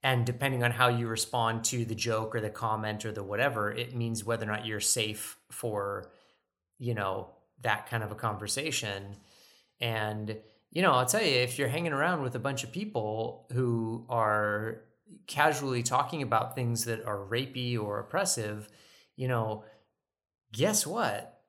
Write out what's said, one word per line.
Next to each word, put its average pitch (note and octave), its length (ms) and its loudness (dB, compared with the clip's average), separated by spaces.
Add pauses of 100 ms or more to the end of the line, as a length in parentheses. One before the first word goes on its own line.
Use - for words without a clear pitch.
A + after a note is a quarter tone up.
And B2+ 220 4
depending B2 380 0
on A#2+ 80 6
how B2 160 4
you A#2+ 200 2
respond A2+ 580 0
to A#2+ 200 0
the A2+ 80 -4
joke A2 420 -2
or A2+ 60 0
the G#2+ 80 -2
comment G#2+ 560 -2
or G#2+ 60 -4
the G2+ 120 -6
whatever, G#2+ 480 0
it A#2+ 240 -4
means A2+ 300 -2
whether A2+ 200 0
or G#2+ 60 -2
not A2 140 -2
you're G#2+ 140 -4
safe G#2+ 580 0 (140)
for, G2+ 600 -4 (680)
you A#2+ 160 -2
know, G2 400 -2 (260)
that A2 260 0
kind A2+ 160 -2
of G#2+ 80 -6
a G#2 40 -8
conversation. G#2 1000 -4 (640)
And, G#2+ 580 -2 (340)
you E3 100 0
know, F3 120 6
I'll B2+ 120 6
tell G3+ 160 2
you, F#3 80 2 (120)
if B2 180 -2
you're C3+ 80 2
hanging D#3 260 0
around D3+ 300 2
with B2 120 -2
a A#2+ 40 -2
bunch C3 240 -2
of A#2+ 80 -10
people A2+ 840 -4
who A#2 560 0
are G#2+ 720 2 (460)
casually C3+ 560 2
talking C#3 400 2
about A#2 320 2
things A#2 300 0
that A2+ 200 -4
are G#2 120 -2
rapey A#2+ 640 -2
or G#2 200 -2
oppressive, A2 680 -2 (480)
you C3 120 -4
know, A2 380 0 (840)
guess E3 360 2
what? D3 600 -4